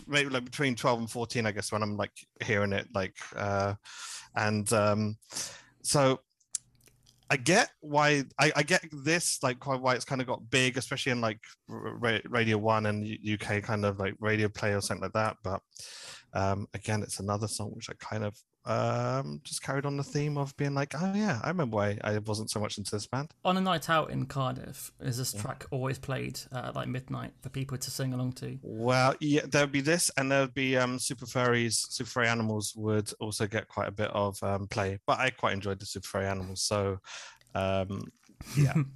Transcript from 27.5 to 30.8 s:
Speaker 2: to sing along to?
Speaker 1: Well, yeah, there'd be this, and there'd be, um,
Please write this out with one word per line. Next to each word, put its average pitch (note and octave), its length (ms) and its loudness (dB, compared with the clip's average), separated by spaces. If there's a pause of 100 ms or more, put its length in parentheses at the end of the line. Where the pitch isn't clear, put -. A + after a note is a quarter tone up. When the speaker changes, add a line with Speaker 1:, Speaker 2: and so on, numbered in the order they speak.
Speaker 2:
to - 120 -8
sing C3 220 -2
along B2+ 220 -2
to? B2+ 280 -8
Speaker 1:
Well, B2+ 560 4
yeah, D3+ 300 2
there'd C#3+ 240 6
be C#3 80 2
this, D#3+ 380 4
and C3+ 120 2
there'd C3+ 220 4
be, C3 240 2
um, B2+ 220 4